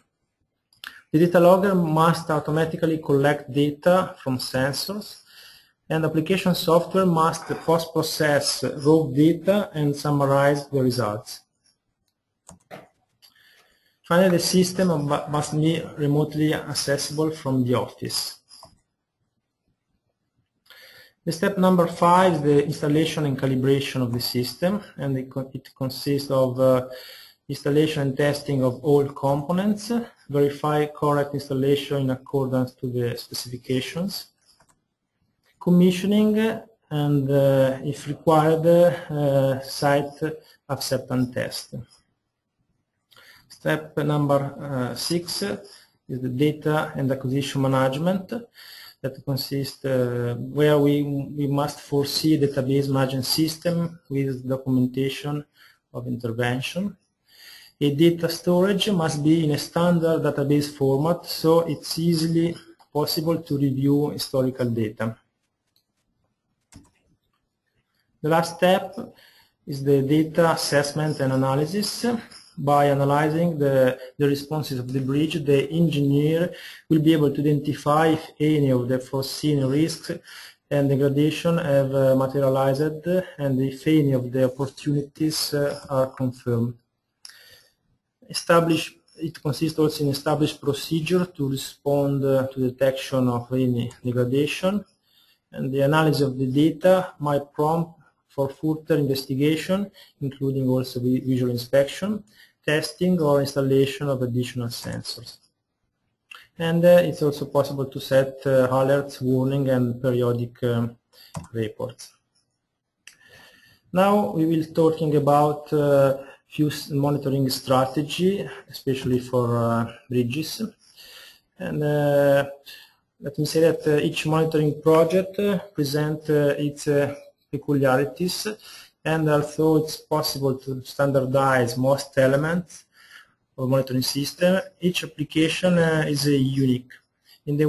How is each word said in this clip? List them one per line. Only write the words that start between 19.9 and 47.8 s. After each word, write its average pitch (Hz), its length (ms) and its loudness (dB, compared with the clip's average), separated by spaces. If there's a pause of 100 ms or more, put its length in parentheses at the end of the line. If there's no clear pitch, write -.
The 165 80 -4
step 196 260 -2
number 180 300 4
five 180 460 4
is 151 80 -2
the 143 220 4
installation 151 600 0
and 135 100 -2
calibration 135 640 0
of 120 120 -2
the 120 80 -2
system, 175 600 -4 (160)
and 139 220 -4
it 131 100 -8
co-, 131 240 -10
it - 240 -16
consists 139 540 -4
of, 131 300 2
uh, 127 260 4 (640)
installation 147 540 0
and 135 140 -2
testing 143 460 -2
of 127 120 0 (100)
all 143 240 4
components, 180 840 -2 (380)
verify 143 580 0
correct 147 480 0
installation 139 680 0
in 131 80 0
accordance 127 640 -2
to - 140 -8
the 120 280 -4
specifications, 127 1080 -6 (1300)
commissioning, 190 800 4 (520)
and, 147 380 0
uh, 135 560 4
if 143 220 -8
required, 156 600 2
uh, 147 960 4
site 143 580 -2 (480)
acceptance 127 640 -4
test. - 400 -8 (1700)
Step 156 500 -4
number, 147 400 2 (220)
uh, 127 340 -6
six 170 480 -6
is - 800 -12
the 127 60 -6
data 151 640 0
and 135 160 -2
acquisition 135 520 -2
management, 135 720 0 (680)